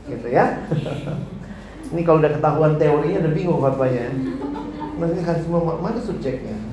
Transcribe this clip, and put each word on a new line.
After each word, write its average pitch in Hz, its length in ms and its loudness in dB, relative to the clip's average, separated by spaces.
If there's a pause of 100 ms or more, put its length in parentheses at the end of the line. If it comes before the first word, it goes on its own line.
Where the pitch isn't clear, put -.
gitu 117 220 -8
ya. 190 320 2 (580)
<laughs> - 720 -12
Ini 170 100 -2
kalau 165 160 6
udah 151 160 6
ketahuan 151 440 4
teorinya 160 480 4
udah 156 80 4
bingung 165 280 2
khotbahnya. 127 480 2 (840)
Maksudnya 170 320 -2
kan 165 100 2
semua, 170 220 0
"Ma-, 165 180 0
mana 226 220 -4
subjeknya? 127 560 -6 (160)